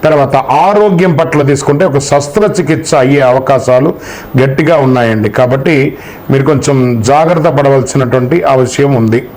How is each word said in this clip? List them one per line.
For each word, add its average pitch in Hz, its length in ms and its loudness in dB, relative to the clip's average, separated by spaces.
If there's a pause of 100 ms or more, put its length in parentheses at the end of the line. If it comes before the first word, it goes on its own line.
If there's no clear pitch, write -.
తర్వాత 147 320 2
ఆరోగ్యం 180 800 2
పట్ల 147 260 0
తీసుకుంటే 143 420 0
ఒక 143 140 0
శస్త్రచికిత్స 143 960 -2
అయ్యే 139 260 2
అవకాశాలు 131 720 2 (480)
గట్టిగా 151 340 0
ఉన్నాయండి. 117 520 0
కాబట్టి 135 720 0 (320)
మీరు 135 140 2
కొంచెం 131 580 0
జాగ్రత్త 160 460 2
పడవలసినటువంటి 135 960 0
అవసరం 135 520 0
ఉంది. 113 420 0